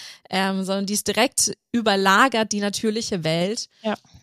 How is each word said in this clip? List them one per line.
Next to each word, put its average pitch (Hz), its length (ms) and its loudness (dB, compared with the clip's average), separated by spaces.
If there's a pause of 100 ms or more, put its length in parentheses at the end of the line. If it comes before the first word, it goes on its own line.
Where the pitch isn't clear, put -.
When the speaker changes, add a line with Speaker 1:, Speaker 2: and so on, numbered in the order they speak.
(280)
Speaker 1:
ähm, 190 360 -2
sondern 196 220 -2
die 208 80 -4
ist 202 120 -4
direkt 208 460 0 (200)
überlagert, 214 800 4
die 208 80 -2
natürliche 208 640 -2
Welt. 175 440 -2 (140)
Speaker 2:
Ja. 214 120 -2 (280)